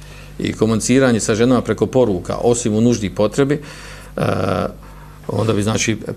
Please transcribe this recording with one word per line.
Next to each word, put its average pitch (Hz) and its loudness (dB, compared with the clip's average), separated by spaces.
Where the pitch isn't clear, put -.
i - -2
komuniciranje 113 2
sa 107 0
ženama 120 4
preko 107 0
poruka, 101 0
osim 117 2
u 110 4
nuždi 113 2
i - -6
potrebi, 139 0
e, - -2
onda 110 0
bi, 101 2
znači, 107 0